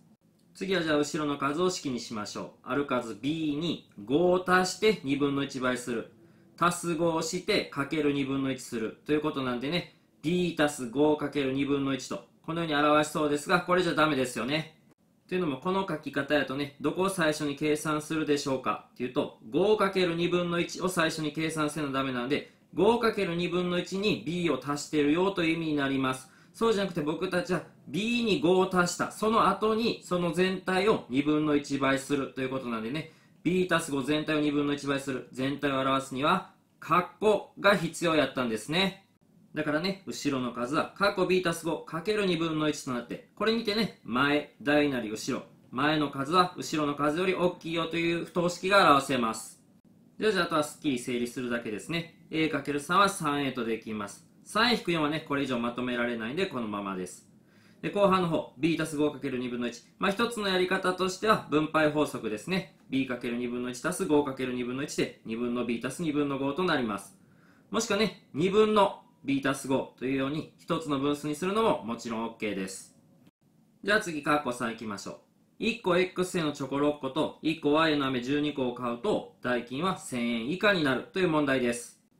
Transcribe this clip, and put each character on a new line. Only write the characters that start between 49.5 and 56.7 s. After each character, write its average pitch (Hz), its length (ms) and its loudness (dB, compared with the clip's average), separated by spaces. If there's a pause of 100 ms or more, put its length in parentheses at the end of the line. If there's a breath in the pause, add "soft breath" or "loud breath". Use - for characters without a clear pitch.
で 202 80 0
は、 214 60 6
じ 190 60 0
ゃ 175 40 2
あ、 - 20 0
あ - 40 -2
と 170 80 -2
は 147 80 2
す - 140 -10
っ - 40 -14
き 151 80 0
り 123 80 0
整 123 200 -4
理 120 80 0
す 131 140 -8
る 123 80 -4
だ 120 120 -2
け 113 100 -8
で 101 100 -6
す - 100 -10
ね。 165 400 -6
A 160 180 0
か 139 140 -4
け 143 100 -4
る 143 60 -2
三 175 220 2
は 202 80 6
三 143 380 0
へ 131 60 -2
と 123 120 -4
で 110 140 -2
き 110 160 -10
ま 104 140 -4
す。 - 200 -20 (160)
三 226 300 2
引 - 60 2
く 175 120 -2
四 165 100 0
は 147 60 2
ね、 156 180 -2
こ 143 80 -2
れ 139 100 0
以 - 20 0
上 127 120 -2
ま 117 140 -2
と 123 100 -6
め 123 140 -2
ら 120 100 0
れ 120 120 -4
な 113 100 -6
い 127 60 -6
ん - 20 -6
で、 190 100 0
こ 131 140 -6
の 110 80 -4
ま 104 140 -4